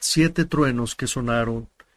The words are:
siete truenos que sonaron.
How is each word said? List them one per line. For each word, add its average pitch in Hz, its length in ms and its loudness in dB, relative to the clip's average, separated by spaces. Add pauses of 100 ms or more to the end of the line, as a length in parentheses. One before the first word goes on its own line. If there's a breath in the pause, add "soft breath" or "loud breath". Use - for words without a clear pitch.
siete 165 440 2
truenos 131 480 0
que - 120 -6
sonaron. 117 640 -2 (280)